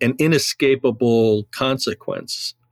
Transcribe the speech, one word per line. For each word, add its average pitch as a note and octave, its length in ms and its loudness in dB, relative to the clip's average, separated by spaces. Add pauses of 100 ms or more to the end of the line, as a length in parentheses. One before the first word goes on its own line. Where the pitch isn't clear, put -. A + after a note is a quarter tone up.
an A#2+ 160 0
inescapable A#2+ 1300 2
consequence B2 1040 -6 (160)